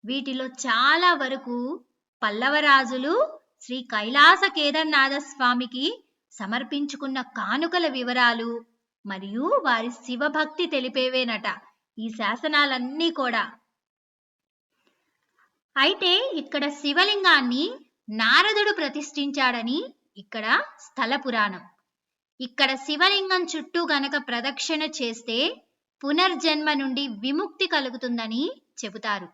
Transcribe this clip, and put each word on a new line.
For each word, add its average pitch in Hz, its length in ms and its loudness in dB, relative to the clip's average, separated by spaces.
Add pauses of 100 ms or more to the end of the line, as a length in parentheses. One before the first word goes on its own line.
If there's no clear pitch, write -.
వీటిలో 262 440 -4 (160)
చాలా 285 480 4 (100)
వరకు 262 360 -6 (680)
పల్లవరాజులు 269 880 2 (520)
శ్రీ 254 120 -8 (160)
కైలాస 285 480 8 (160)
కేదార్నాథ 294 560 2 (160)
స్వామికి 254 560 0 (540)
సమర్పించుకున్న 269 800 -4 (180)
కానుకల 320 480 0 (120)
వివరాలు 240 520 2 (600)
మరియు 196 340 -6 (220)
వారి 240 240 0 (140)
శివభక్తి 302 680 -2
తెలిపేవేనట 254 760 -2 (500)
ఈ 220 80 -8 (100)
శాసనాలన్నీ 269 920 0 (120)
కూడా. 233 260 0 (2250)
అయితే 349 340 2 (300)
ఇక్కడ 285 240 -4 (160)
శివలింగాన్ని 311 840 2 (560)
నారదుడు 403 600 4
ప్రతిష్ఠించాడని 277 1000 -2 (440)
ఇక్కడ 214 220 -8 (420)
స్థల 240 260 -2 (120)
పురాణం. 208 380 -2 (840)
ఇక్కడ 262 220 0 (160)
శివలింగం 370 680 2
చుట్టూ 339 300 -4 (100)
గనక 277 260 0 (100)
ప్రదక్షిణ 277 540 -4 (160)
చేస్తే 233 400 -6 (640)
పునర్జన్మ 311 680 2 (140)
నుండి 269 240 -2 (180)
విముక్తి 370 520 -2
కలుగుతుందని 240 680 -4 (380)
చెబుతారు. 202 520 -8